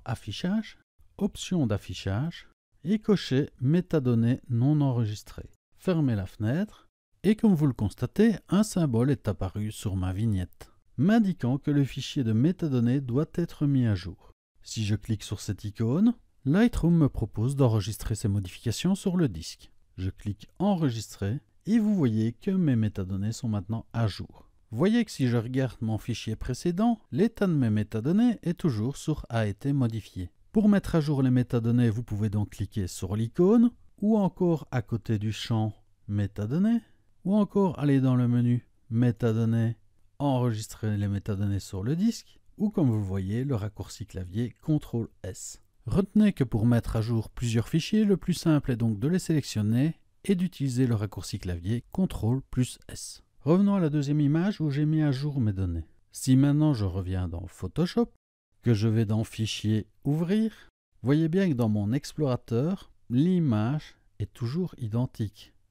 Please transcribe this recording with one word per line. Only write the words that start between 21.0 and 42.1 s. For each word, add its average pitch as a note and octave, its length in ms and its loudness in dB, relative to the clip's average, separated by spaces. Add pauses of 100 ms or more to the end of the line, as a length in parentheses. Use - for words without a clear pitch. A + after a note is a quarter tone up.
et A3 140 2
vous G#3+ 160 2
voyez A#2 400 2
que - 160 -6
mes F3 260 2
métadonnées G2+ 560 -2
sont A#2 160 -6
maintenant G#2+ 460 -4
à A#2 120 0
jour. - 440 -10 (200)
Voyez G3+ 340 2
que - 60 -8
si C3 180 0
je A#2+ 100 2
regarde B2+ 420 -2
mon A2 160 -2
fichier A2 400 -6
précédent, F3 640 -2 (100)
l'état G3+ 360 0
de F3 80 2
mes B2+ 160 2
métadonnées C#3+ 720 0
est E3+ 160 -4
toujours B2 400 -2
sur - 320 -4
A A2+ 160 0
été G#2 260 -4
modifié. A2+ 580 -2 (220)
Pour G#3 180 4
mettre G3+ 240 2
à E3 60 4
jour C#3+ 220 0
les C3 80 4
métadonnées, A#2+ 600 2
vous A2 120 -4
pouvez G#2+ 280 -2
donc G2+ 200 -2
cliquer G2 360 -6
sur F#2 280 -6
l'icône, F#3+ 580 4 (280)
ou A3 160 2
encore F3+ 540 0
à B2+ 100 0
côté A2 380 -4
du G#2+ 120 -2
champ A2 440 -2 (340)
Métadonnées, A2+ 720 0 (440)
ou F#3+ 120 0
encore G3+ 420 0
aller C#3+ 220 4
dans C3 160 4
le B2 100 2
menu A#2+ 400 2 (220)
Métadonnées, A2+ 880 0 (420)
enregistrer A#2+ 800 -2
les G2+ 120 -2
métadonnées G2+ 520 -2
sur F#2+ 220 -10
le B2 120 -2
disque, G#3+ 460 -2 (160)